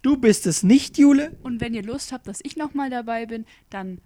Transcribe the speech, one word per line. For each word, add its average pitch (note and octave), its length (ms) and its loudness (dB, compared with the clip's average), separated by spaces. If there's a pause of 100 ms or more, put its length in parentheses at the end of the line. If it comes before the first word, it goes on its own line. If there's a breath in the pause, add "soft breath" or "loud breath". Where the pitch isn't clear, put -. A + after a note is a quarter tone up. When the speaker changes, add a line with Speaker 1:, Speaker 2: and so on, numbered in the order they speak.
Speaker 1:
Du C#4 140 2
bist A#3 300 4
es E3 180 -2
nicht, A#3+ 340 4
Jule. C#4+ 320 6 (120)
Speaker 2:
Und A#3+ 180 -8
wenn A#3+ 140 -6
ihr G#3+ 100 -6
Lust A#3+ 280 -8
habt, B3+ 140 -12
dass G3 160 -12
ich - 140 -12
nochmal C#4+ 340 -6
dabei A#3 360 -6
bin, A3+ 200 -10 (240 soft breath)
dann F#3 360 -12